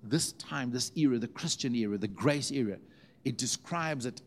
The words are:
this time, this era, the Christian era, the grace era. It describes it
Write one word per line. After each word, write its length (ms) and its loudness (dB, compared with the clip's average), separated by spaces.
this 300 0
time, 380 -4
this 240 -2
era, 240 6
the 80 0
Christian 480 -2
era, 220 2
the 100 -2
grace 440 2
era. 260 0
It 140 -2
describes 720 -2
it 200 -8